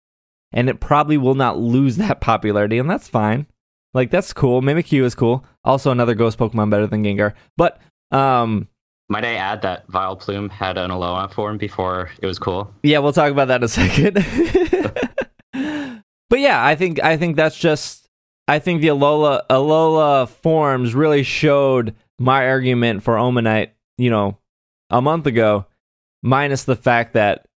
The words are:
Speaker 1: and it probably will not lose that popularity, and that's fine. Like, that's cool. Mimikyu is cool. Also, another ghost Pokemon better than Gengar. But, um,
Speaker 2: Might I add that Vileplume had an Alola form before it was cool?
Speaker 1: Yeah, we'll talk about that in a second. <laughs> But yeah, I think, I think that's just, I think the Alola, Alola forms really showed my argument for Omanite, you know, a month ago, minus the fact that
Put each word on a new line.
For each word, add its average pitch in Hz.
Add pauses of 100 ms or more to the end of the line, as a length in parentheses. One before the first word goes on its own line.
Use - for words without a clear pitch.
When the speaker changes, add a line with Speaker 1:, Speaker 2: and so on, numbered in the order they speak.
(520)
Speaker 1:
and 123
it -
probably 151
will 131
not 120
lose 120
that 202
popularity, 107
and 135
that's -
fine. 113 (480)
Like, 127
that's 180
cool. 127
Mimikyu 143
is 127
cool. 120 (200)
Also, 135
another 120
ghost 110
Pokemon 107
better 104
than 107
Gengar. 104 (220)
But, - (300)
um, 120 (400)
Speaker 2:
Might 104
I 117
add 101
that 90
Vileplume 95
had 95
an 92
Alola 92
form 107
before 92 (100)
it 98
was 90
cool? 98 (100)
Speaker 1:
Yeah, 151
we'll 143
talk 147
about 139
that 127
in 120
a 117
second. 120
<laughs> 330 (1000)
But 247
yeah, 220
I 147
think, 165
I 160
think 165
that's 156
just, - (380)
I 147
think 170
the 156
Alola, 147
Alola 151
forms 139
really 147
showed 135 (240)
my 127
argument 123
for 117
Omanite, 113 (280)
you 123
know, 101 (520)
a 123
month 151
ago, 107 (560)
minus 135
the 127
fact 117
that 104